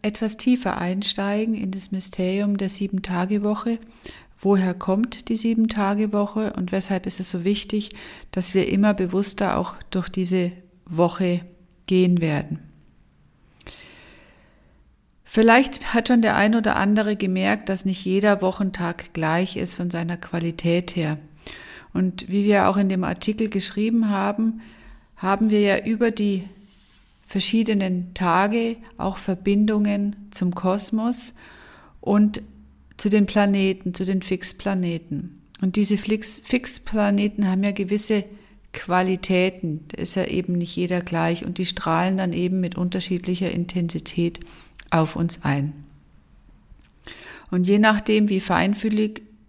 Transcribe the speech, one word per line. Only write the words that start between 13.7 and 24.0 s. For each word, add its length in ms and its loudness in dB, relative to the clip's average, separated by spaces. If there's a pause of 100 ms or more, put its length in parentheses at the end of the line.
Vielleicht 680 4
hat 140 2
schon 140 6
der 160 4
ein 180 4
oder 220 2
andere 400 2
gemerkt, 500 0
dass 160 -4
nicht 220 -4
jeder 360 2
Wochentag 720 -2
gleich 440 0
ist 180 -6
von 140 -4
seiner 260 -4
Qualität 800 -2
her. 220 -2 (720)
Und 380 -2
wie 160 2
wir 240 6
auch 80 2
in 100 2
dem 160 0
Artikel 460 -2
geschrieben 600 0